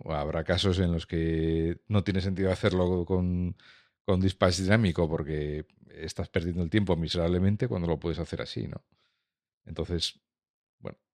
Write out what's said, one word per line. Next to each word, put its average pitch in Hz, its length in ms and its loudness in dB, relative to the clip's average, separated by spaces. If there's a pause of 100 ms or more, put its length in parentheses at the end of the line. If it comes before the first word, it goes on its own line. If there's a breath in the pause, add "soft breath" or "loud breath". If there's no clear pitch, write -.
o - 80 -6
habrá 76 320 -2
casos 90 340 2
en 87 140 4
los 82 140 -2
que 82 720 0 (100)
no 104 160 2
tiene 95 160 0
sentido 95 320 0
hacerlo 90 520 2
con, 90 520 0 (480 soft breath)
con 92 160 2
dispatch 92 380 2
dinámico 92 500 2
porque 76 580 -4 (240)
estás 80 380 -10
perdiendo 87 340 -2
el 82 80 -4
tiempo 98 260 2
miserablemente 90 680 2
cuando 90 220 -2
lo 78 100 0
puedes 82 220 -4
hacer - 200 -6
así, - 280 -8
¿no? - 160 -12 (800)
Entonces, 85 560 -4 (580)
bueno, - 200 -14 (160)